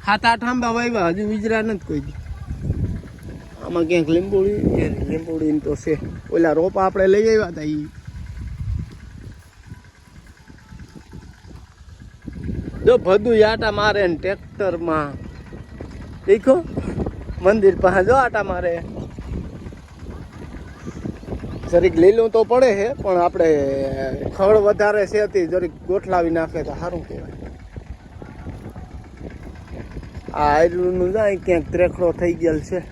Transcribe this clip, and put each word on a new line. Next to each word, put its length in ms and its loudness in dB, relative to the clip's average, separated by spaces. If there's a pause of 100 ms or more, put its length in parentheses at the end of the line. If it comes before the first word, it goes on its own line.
સાત 240 2
આઠ 200 2
આંબા 280 0
વાવ્યા, 340 2
હજુ 100 -2 (120)
ઉજરા 280 0
નથી 260 -2
કોઈ 180 -2
દી. 120 -10 (1500)
આમાં 240 0
ક્યાંક 280 2
લીંબોડી, 420 2 (240)
એ 20 2 (260)
લીંબોડી 500 -2
તો 120 -4 (120)
છે. 100 0 (360)
ઓલા 280 4
રોપા 260 2
આપણે 300 2
લઈ 140 4
આવ્યા 260 2
હતા 220 -6
ઈ. 100 -6 (4000)
જો 80 6 (120)
ભદુ 240 4 (160)
આટા 320 0
મારે 300 2
ને 80 0
ટ્રેક્ટરમાં. 920 -2 (1160)
દેખો 280 6 (880)
મંદિર 380 6
પાસે 260 6
જો 80 6
આટા 340 2
મારે. 220 -2 (3000)
જરીક 320 4
લીલું 280 6
તો 100 4 (120)
પડે 260 6
છે, 100 0 (140)
પણ 220 2
આપણે 240 2 (880)
ખડ 200 6 (100)
વધારે 360 2 (100)
છે 220 2
તે 60 4 (120)
જરીક 220 -2 (140)
ગોઠલાવી 500 0
નાખે 300 -2
તો 120 -8
સારું 280 -6
કહેવાય. 280 -12 (3000)
આ 160 0
આયરુનું 640 2
જાય 320 0
ક્યાંક 220 2 (100)
ત્રેખડો 440 2
થઈ 200 2
ગયેલ 200 2 (100)
છે. 80 -2 (140)